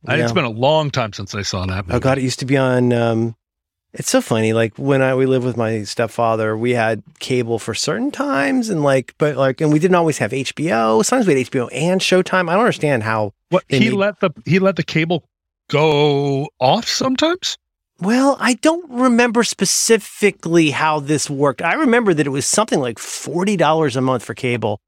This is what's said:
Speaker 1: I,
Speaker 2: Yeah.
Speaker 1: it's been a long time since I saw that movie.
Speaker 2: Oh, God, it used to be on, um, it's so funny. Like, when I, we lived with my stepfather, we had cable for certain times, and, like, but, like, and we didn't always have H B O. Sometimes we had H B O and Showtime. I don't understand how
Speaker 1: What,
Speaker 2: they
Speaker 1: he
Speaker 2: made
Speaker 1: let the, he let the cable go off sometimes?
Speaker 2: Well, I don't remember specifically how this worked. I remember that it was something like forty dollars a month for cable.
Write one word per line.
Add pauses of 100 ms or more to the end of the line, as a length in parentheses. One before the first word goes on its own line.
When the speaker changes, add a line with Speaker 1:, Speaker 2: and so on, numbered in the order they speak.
Speaker 1:
I,
Speaker 2:
Yeah.
Speaker 1:
it's
been
a
long
time
since
I
saw
that
movie.
Speaker 2:
Oh,
God,
it
used
to
be
on,
um, (580)
it's
so
funny.
Like,
when
I,
we
lived
with
my
stepfather,
we
had (160)
cable
for
certain
times,
and,
like,
but,
like,
and
we
didn't
always
have
H
B
O.
Sometimes
we
had
H
B
O
and
Showtime.
I
don't
understand
how (160)
Speaker 1:
What,
Speaker 2:
they
Speaker 1:
he
Speaker 2:
made
Speaker 1:
let
the, (160)
he
let
the
cable (440)
go (120)
off
sometimes? (420)
Speaker 2:
Well,
I
don't
remember
specifically
how
this
worked.
I
remember
that
it
was
something
like
forty
dollars
a
month
for
cable.